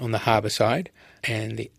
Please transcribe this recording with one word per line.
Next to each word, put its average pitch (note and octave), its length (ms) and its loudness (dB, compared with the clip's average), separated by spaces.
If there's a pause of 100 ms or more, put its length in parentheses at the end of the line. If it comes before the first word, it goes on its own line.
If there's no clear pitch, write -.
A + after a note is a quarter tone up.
on A#2 120 -4
the A2 60 0
harbour G#2+ 320 2
side, B2+ 380 2 (360)
and A2 320 -4
the A#2 120 -6 (100)